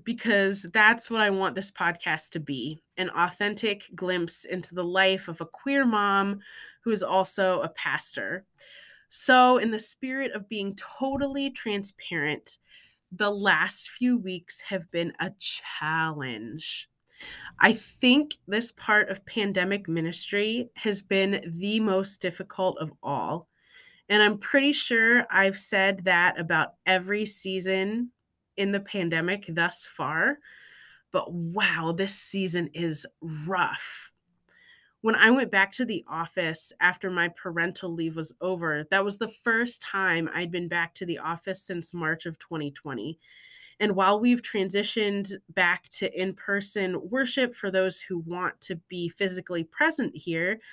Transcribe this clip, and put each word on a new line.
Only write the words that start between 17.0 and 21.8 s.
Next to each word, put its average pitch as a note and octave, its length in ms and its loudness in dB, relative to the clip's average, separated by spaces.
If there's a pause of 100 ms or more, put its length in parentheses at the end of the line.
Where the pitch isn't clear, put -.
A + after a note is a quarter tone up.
I A3+ 140 8
think C4+ 640 4 (120)
this A3+ 240 -2
part - 380 2
of F#3+ 160 -8
pandemic G3 640 -2
ministry G3+ 840 -2
has G3+ 260 -2
been F#3+ 580 0
the G#3 200 0
most F#3+ 420 0